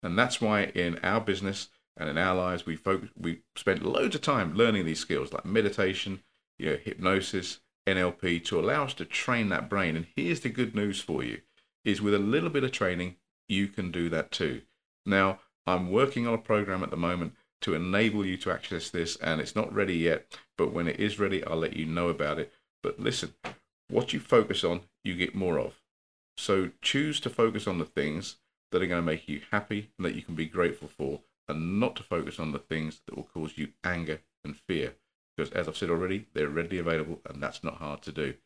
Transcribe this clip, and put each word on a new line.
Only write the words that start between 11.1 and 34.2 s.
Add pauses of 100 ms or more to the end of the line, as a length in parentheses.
you, (420)
is
with
a
little
bit
of
training, (300)
you
can
do
that
too. (420)
Now, (260)
I'm
working
on
a
program
at
the
moment (260)
to
enable
you
to
access
this,
and
it's
not
ready
yet, (180)
but
when
it
is
ready,
I'll
let
you
know
about
it. (300)
But
listen, (540)
what
you
focus
on, (220)
you
get
more
of. (560)
So (120)
choose
to
focus
on
the
things (360)
that
are
gonna
make
you
happy
and
that
you
can
be
grateful
for, (260)
and
not
to
focus
on
the
things
that
will
cause
you (120)
anger (240)